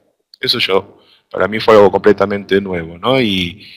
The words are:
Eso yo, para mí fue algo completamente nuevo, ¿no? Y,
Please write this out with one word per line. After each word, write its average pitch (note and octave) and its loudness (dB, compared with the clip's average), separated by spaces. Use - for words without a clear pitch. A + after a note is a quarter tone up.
Eso B2+ -4
yo, F#2+ -4
para F2+ -4
mí G#2+ -8
fue A2 4
algo G#2 6
completamente G2+ 0
nuevo, F2 -8
¿no? B2 -2
Y, F#2+ -4